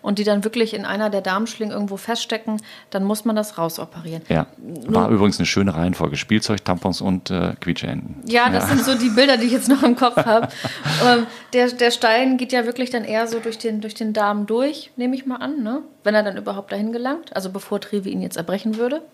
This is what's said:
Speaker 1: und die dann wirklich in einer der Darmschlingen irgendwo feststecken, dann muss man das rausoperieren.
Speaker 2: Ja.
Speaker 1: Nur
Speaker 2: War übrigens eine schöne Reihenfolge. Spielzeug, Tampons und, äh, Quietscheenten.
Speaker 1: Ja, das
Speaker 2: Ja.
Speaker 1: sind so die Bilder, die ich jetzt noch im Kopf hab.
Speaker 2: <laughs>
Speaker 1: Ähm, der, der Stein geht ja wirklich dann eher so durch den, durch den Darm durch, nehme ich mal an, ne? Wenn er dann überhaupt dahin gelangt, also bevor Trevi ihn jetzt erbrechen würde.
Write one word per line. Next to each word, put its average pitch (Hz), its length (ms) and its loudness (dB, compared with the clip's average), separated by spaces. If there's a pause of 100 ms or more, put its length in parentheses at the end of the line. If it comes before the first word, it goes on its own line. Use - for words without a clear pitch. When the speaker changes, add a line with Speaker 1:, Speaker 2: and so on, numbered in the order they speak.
Speaker 1:
und 208 160 -2
die 208 60 -2
dann 202 200 2
wirklich 220 300 0
in 202 100 -6
einer 208 260 -2
der 196 100 -2
Darmschlingen 208 520 -4
irgendwo 202 240 -4
feststecken, 220 640 -4 (300)
dann 196 140 -2
muss 214 200 -2
man 220 120 2
das 214 220 -4
rausoperieren. 165 680 -6
Speaker 2:
Ja. - 180 0 (120)
Speaker 1:
Nur 165 360 -6
Speaker 2:
War 104 160 4
übrigens 101 280 4
eine 87 80 0
schöne 98 280 2
Reihenfolge. 82 420 0
Spielzeug, 107 480 0
Tampons 92 360 -2
und, 95 300 -2
äh, 87 300 0
Quietscheenten. - 560 -4 (100)
Speaker 1:
Ja, 240 220 4
das - 200 2
Speaker 2:
Ja. 277 80 4
Speaker 1:
sind 233 80 4
so 262 120 2
die 240 140 2
Bilder, 262 260 6
die 226 100 0
ich 233 60 2
jetzt 247 160 0
noch 269 140 6
im 240 120 6
Kopf 247 220 2
hab. 226 420 2
Speaker 2:
<laughs> - 40 -12 (420)
Speaker 1:
Ähm, 240 220 6 (260)
der, 247 160 6
der 240 220 2
Stein 247 460 4
geht 254 160 -2
ja 247 140 2
wirklich 247 240 -4
dann 226 140 -2
eher 220 220 0
so 226 140 -4
durch 220 180 -6
den, 220 220 -4
durch 214 140 -10
den 220 180 -4
Darm 208 340 0
durch, 262 500 -2
nehme 247 180 -2
ich 269 120 -6
mal 254 100 -4
an, 269 260 -6
ne? 240 200 -4 (200)
Wenn 208 120 4
er 214 80 6
dann 202 140 -2
überhaupt 202 360 -8
dahin 214 200 -2
gelangt, 254 420 -4
also 190 160 -4
bevor 196 300 -4
Trevi 196 300 -4
ihn 185 120 -4
jetzt 185 140 -6
erbrechen 208 400 -2
würde. 254 260 -2 (120)